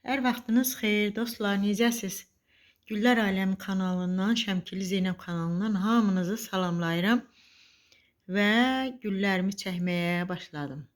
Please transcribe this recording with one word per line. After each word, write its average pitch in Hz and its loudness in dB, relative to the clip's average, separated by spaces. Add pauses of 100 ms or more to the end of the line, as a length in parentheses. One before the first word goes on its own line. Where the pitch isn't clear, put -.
Hər 262 -2
vaxtınız 247 0 (100)
xeyir, 208 2
dostlar, 220 -2
necəsiz? 208 0 (640)
Güllər 226 2
Aləmi 190 2
kanalından, 185 0
Şəmkirli 190 -2
Zeynəb 185 0
kanalından 175 -2
hamınızı 202 2
salamlayıram 180 0 (1040)
və 202 2 (560)
güllərimi 196 0
çəkməyə 175 0
başladım. 151 -8 (140)